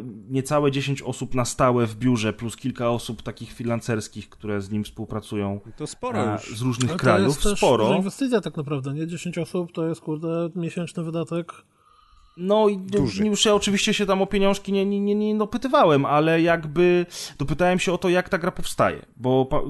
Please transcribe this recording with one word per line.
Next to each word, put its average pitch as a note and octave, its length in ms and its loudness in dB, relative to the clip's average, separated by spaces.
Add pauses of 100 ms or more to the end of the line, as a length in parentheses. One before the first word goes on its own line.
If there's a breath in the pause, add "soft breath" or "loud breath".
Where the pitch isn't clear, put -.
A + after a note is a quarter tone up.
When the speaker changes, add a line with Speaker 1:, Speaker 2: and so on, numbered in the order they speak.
(280)
Speaker 1:
niecałe C#3 420 2
dziesięć C3+ 320 -4
osób - 320 -6
na B2+ 100 2
stałe B2 420 2
w G#2+ 100 -8
biurze, A2 360 2
plus A2 240 -10
kilka A#2+ 340 -2
osób A#2 320 -4
takich A#2 320 -12
freelancerskich, A2+ 760 -4
które G#2 340 -6
z F#2+ 80 -12
nim G#2 140 -2
współpracują, G2+ 760 -6 (160)
Speaker 2:
To D3+ 100 -10
sporo A#3 420 -4
Speaker 1:
e, G#2 40 -2
Speaker 2:
już. G#2 260 -8
Speaker 1:
z A#2 40 -6
różnych B2 280 -2
Speaker 3:
Ale F3 80 -4
to - 60 -4
Speaker 1:
krajów. A2 240 4
Speaker 3:
jest D3 140 0
też G3+ 160 2
Speaker 1:
Sporo. B2 260 6
Speaker 3:
duża B2+ 140 4
inwestycja A3 420 0
tak D#3 160 -8
naprawdę, C#3 380 -6
nie? D#3+ 120 -6
Dziesięć E3+ 320 -8
osób E3+ 340 -4
to E3 160 -4
jest, D#3 120 -6
kurde, E3 560 -4
miesięczny E3+ 480 -6
wydatek. E3 480 -6 (840 soft breath)
Speaker 1:
No G#3 320 2
i G3+ 100 2
Speaker 2:
Duży. F#3+ 480 0
Speaker 1:
już G#3 180 2
ja G#3 100 6
oczywiście G3+ 400 2
się G3+ 120 0
tam F#3+ 160 2
o F#3+ 40 2
pieniążki G3 460 2
nie, G3 140 2
nie, G3+ 140 0
nie, G3+ 140 2
nie G#3+ 240 0
dopytywałem, G#3+ 680 4
ale D#3 360 4
jakby E3+ 640 2 (320 loud breath)
dopytałem F3+ 400 2
się F3+ 140 0
o F3 60 -2
to, F#3 100 0
jak F3+ 200 2
ta F#3+ 100 0
gra F3 120 -2
powstaje, - 560 -2 (100)
bo B2+ 300 2
pa-, C#3+ 240 0